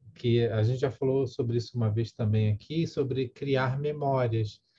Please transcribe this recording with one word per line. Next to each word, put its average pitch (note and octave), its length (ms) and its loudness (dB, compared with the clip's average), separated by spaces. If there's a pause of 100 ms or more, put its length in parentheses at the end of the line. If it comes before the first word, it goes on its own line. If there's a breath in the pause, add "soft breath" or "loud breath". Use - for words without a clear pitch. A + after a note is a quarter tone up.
(140)
que A#2 320 2
a A2 160 0
gente B2 160 2
já C3+ 140 0
falou C3+ 340 0
sobre A#2+ 300 -2
isso A2+ 200 -4
uma A2 140 2
vez A2+ 220 -2
também G#2+ 400 2
aqui, D#3 340 -2
sobre B2+ 420 -2
criar C3 520 -2
memórias. C3 800 -2 (180)